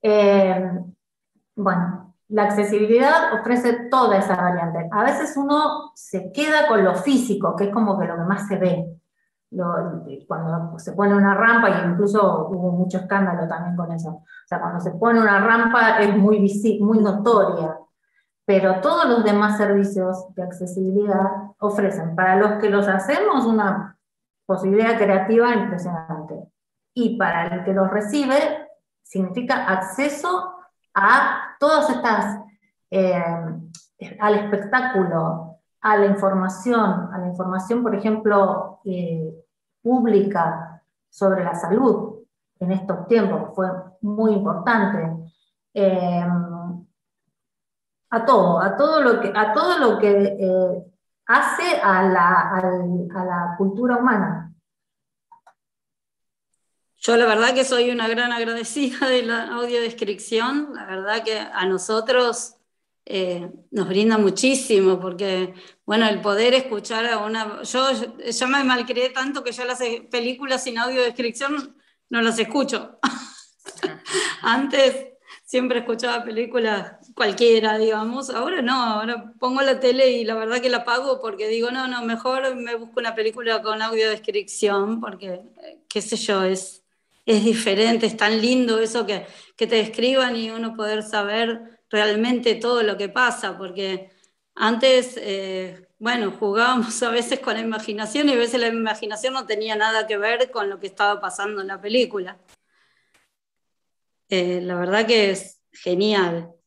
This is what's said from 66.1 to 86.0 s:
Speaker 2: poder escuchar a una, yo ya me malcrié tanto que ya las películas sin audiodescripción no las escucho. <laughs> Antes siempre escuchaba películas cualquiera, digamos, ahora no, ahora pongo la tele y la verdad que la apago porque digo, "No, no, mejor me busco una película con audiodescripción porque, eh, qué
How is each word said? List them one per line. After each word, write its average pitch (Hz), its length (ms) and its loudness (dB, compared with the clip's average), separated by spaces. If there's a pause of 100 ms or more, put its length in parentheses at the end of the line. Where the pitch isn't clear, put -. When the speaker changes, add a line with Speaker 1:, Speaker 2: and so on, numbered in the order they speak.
Speaker 2:
poder 220 320 2
escuchar 233 520 -4
a 226 120 -2
una, 214 440 -6
yo 262 280 0 (280)
ya 240 280 -4
me 269 180 0
malcrié 247 460 0
tanto 262 340 -6
que 240 80 -6
ya 247 140 -8
las 247 140 -6 (300)
películas 254 540 -4
sin 233 140 -6
audiodescripción 254 960 -4 (320)
no 233 140 -2
las 226 160 0
escucho. 226 640 -4
<laughs> - 1400 -8
Antes 262 640 2 (360)
siempre 254 360 0
escuchaba 240 440 -4
películas 226 720 -4 (180)
cualquiera, 226 600 4
digamos, 220 540 -2
ahora 269 320 -4
no, 247 100 0 (100)
ahora 220 560 -4
pongo 254 220 -2
la 269 180 2
tele 262 320 4
y 233 140 -2
la 220 100 -2
verdad 226 280 -2
que 254 80 0
la 240 80 0
apago 254 420 -2
porque 214 280 -6
digo, 233 220 -2
"No, 262 160 -6
no, 247 160 -6
mejor 254 540 -2
me 240 200 -6
busco 233 240 -6
una 226 140 -6
película 226 460 -2
con 220 220 -4
audiodescripción 214 1200 -2
porque, 190 420 -12 (200)
eh, - 260 -20
qué 214 120 -4